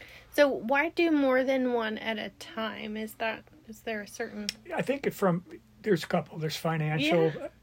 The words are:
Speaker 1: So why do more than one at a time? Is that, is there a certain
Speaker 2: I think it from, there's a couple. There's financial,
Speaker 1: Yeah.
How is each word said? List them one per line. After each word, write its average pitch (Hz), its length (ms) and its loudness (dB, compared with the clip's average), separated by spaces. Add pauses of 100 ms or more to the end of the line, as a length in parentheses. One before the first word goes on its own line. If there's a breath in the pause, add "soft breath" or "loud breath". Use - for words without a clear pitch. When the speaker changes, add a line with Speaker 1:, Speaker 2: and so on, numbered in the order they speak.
(320 loud breath)
Speaker 1:
So 294 160 6
why 269 420 0
do 339 200 2
more 269 340 4
than 254 300 2
one 220 240 -2
at 220 220 -6
a 202 180 -8
time? 214 580 -8
Is 220 200 -8
that, 220 300 -6 (220)
is 220 120 -18
there 220 220 -6
a 202 60 -14
certain 208 380 -8 (300)
Speaker 2:
I 208 80 -2
think 277 240 -2
it - 80 -2
from, 180 280 2 (380)
there's 196 220 2
a - 40 -8
couple. - 300 -2
There's 156 180 -4
financial, 160 800 2
Speaker 1:
Yeah. 294 120 -8 (160)